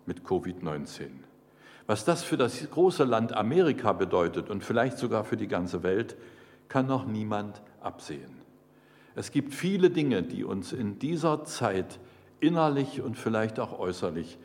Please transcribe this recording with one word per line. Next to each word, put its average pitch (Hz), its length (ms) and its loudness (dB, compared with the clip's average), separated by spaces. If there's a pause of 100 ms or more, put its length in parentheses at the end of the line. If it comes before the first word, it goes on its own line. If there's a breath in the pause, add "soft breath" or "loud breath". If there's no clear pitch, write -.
mit - 180 -8
covid 90 400 -2
neunzehn. - 580 -8 (640 loud breath)
Was 107 180 0
das 170 180 2
für - 140 -2
das 139 340 0
große 175 340 4
Land 117 280 2
Amerika 120 600 4
bedeutet 87 580 2
und 98 120 -6
vielleicht 120 360 0
sogar 110 260 0
für 110 140 -4
die 104 100 -6
ganze 87 340 -2
Welt, 98 340 0 (520 loud breath)
kann 131 180 0
noch 131 200 -2
niemand 107 560 -4 (180)
absehen. - 640 -12 (720 soft breath)
Es - 160 -8
gibt 139 240 -2
viele 185 340 6
Dinge, 139 340 2
die 98 220 -4
uns 98 300 -4
in 104 240 -4
dieser 151 460 0
Zeit 92 540 -2 (420 loud breath)
innerlich 151 600 2
und 113 160 -6
vielleicht 110 420 0
auch 110 200 -6
äußerlich 87 680 -4